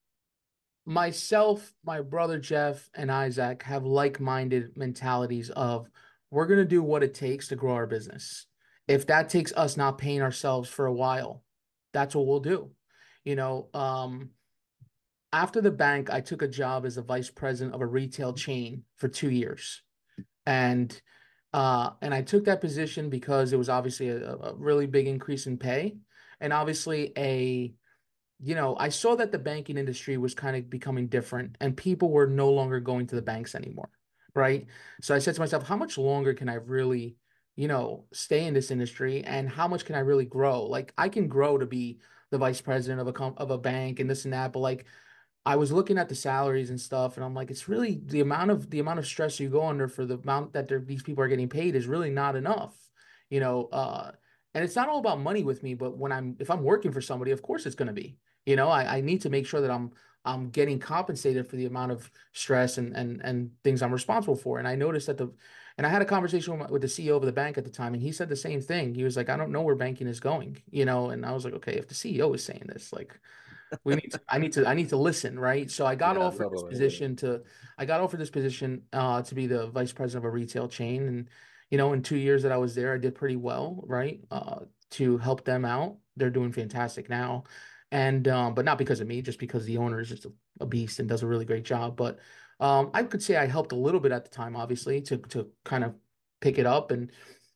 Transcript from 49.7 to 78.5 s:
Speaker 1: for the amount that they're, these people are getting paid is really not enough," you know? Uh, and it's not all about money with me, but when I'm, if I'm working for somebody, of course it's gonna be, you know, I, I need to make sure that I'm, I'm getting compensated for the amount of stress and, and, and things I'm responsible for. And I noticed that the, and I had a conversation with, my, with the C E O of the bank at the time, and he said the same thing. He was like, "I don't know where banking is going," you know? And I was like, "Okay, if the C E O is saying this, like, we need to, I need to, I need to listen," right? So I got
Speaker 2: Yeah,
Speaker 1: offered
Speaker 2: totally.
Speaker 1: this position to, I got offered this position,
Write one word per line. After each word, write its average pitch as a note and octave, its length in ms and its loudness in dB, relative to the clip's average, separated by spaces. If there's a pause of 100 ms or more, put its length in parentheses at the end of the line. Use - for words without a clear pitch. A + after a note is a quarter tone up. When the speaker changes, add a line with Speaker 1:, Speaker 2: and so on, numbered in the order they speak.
Speaker 1:
for B2+ 180 -6
the B2+ 100 -2
amount C#3 360 -2
that C#3 160 -4
they're, C3+ 140 0
these C3 200 -8
people C#3 220 0
are B2+ 60 2
getting B2+ 180 2
paid D#3 260 0
is B2 140 0
really D#3 220 0
not C#3 260 0
enough," D#3 400 -2 (540)
you C3+ 100 0
know? B2 320 0
Uh, C3 400 -4 (420)
and D#3 80 -2
it's E3+ 140 -2
not B3+ 140 2
all D4+ 100 0
about F#3 220 0
money F#3 220 0
with C3+ 200 -2
me, C3 100 -4
but B2 240 -6
when C#3 140 -2
I'm, C3 280 -4
if C#3 120 -2
I'm D#3+ 120 0
working F#3 280 4
for C3 80 -4
somebody, B2+ 320 -2
of C3+ 100 0
course - 240 -4
it's - 100 -8
gonna A#2 180 -2
be, - 240 -10 (280)
you C3+ 120 4
know, C#3 100 6
I, C3+ 300 4
I C3+ 40 0
need F3 200 0
to D#3 80 -2
make C#3 180 0
sure D3 140 0
that B2+ 100 2
I'm, A#2+ 200 -4 (340)
I'm B2+ 240 -4
getting C#3+ 300 2
compensated C#3 680 0
for - 80 -12
the B2+ 120 -2
amount B2+ 260 -4
of A#2 180 -10 (220)
stress B2+ 440 2
and, A#2+ 160 -4
and, A#2+ 300 -4
and B2 280 -2 (120)
things C3 180 4
I'm B2 120 0
responsible G3+ 420 0
for. B2 240 -4
And B2 80 -4
I B2+ 80 -2
noticed D3 320 0
that C#3 100 -2
the, B2+ 140 -4 (460)
and C#3+ 80 0
I D3+ 40 6
had G3 120 6
a G3 40 4
conversation F3+ 520 2
with, D3 100 -6
my, - 60 -6
with C#3 80 4
the C3 80 0
C E3 160 -6
E D3 60 4
O D3 60 6
of C#3 40 4
the C3 100 2
bank C#3+ 260 -2
at C3+ 60 -2
the B2+ 60 -8
time, A#2+ 240 -4
and A#2+ 80 -2
he C#3+ 100 -2
said E3+ 160 -4
the C#3+ 80 -2
same D3 240 -4
thing. C3+ 360 -2
He B2+ 80 -2
was B2 120 0
like, B2 140 -2
"I C3+ 80 2
don't D#3 140 -2
know C#3+ 100 0
where D3+ 140 4
banking B2+ 320 -2
is A#2 120 -6
going," C#3 380 -4 (140)
you C#3 140 2
know? B2 260 2
And A#2+ 120 -6
I B2 100 -4
was C3 120 -4
like, - 80 -6
"Okay, - 200 -6
if - 140 -4
the - 60 -18
C G#3 220 -6
E B2+ 80 2
O D#3 100 4
is - 100 -4
saying - 220 -12
this, - 260 -14
like, - 280 -14 (640)
we C#3 100 2
need - 180 -2
to, - 160 -8
I C3+ 120 2
need D#3+ 140 0
to, C3+ 140 6
I B2+ 60 4
need E3 160 0
to C#3+ 80 2
listen," C3+ 400 0
right? C3+ 320 0
So - 160 -2
I C3 80 2
got E3+ 220 2
Speaker 2:
Yeah, F#3 80 2
Speaker 1:
offered F3+ 220 0
Speaker 2:
totally. F2+ 260 -4
Speaker 1:
this B2 80 -4
position C3+ 380 2
to, B2 260 -2 (340)
I C#3 80 -6
got D#3+ 160 2
offered F3+ 180 -2
this D#3 120 -6
position, C3 500 -4 (100)